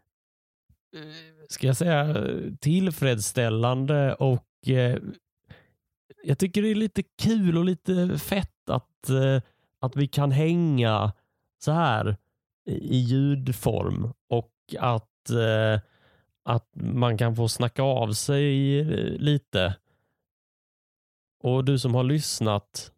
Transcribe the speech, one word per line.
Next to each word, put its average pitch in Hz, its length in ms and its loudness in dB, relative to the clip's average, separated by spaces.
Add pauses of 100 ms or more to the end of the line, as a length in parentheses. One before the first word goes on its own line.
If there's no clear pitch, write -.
(1500)
ska - 180 -4
jag 131 100 2
säga, 151 380 0 (440)
tillfredsställande 131 1500 0
och, - 540 -2
eh, 127 320 0 (1200)
jag 143 140 0
tycker 190 240 0
det 214 100 0
är 208 40 0
lite 208 280 -2
kul 196 540 0
och 175 80 2
lite 180 520 0
fett - 520 -4
att, - 400 -4
eh, 131 320 2 (380)
att 127 160 -4
vi 143 120 0
kan 139 240 0
hänga 131 840 2 (500)
så 147 80 0
här 120 460 0 (480)
i, - 80 -6
i - 240 -2
ljudform 127 1160 0 (160)
och 117 240 -2 (260)
att, - 500 -4
eh, 110 500 2 (640)
att - 280 -2
man 120 440 -2
kan 117 180 0
få 117 120 0
snacka 120 360 -2
av 120 280 0
sig, 139 680 0
eh, - 400 -2
lite. 120 560 0 (1700)
Och 127 220 2
du 135 140 2
som 123 160 0
har 127 80 2
lyssnat 120 960 -2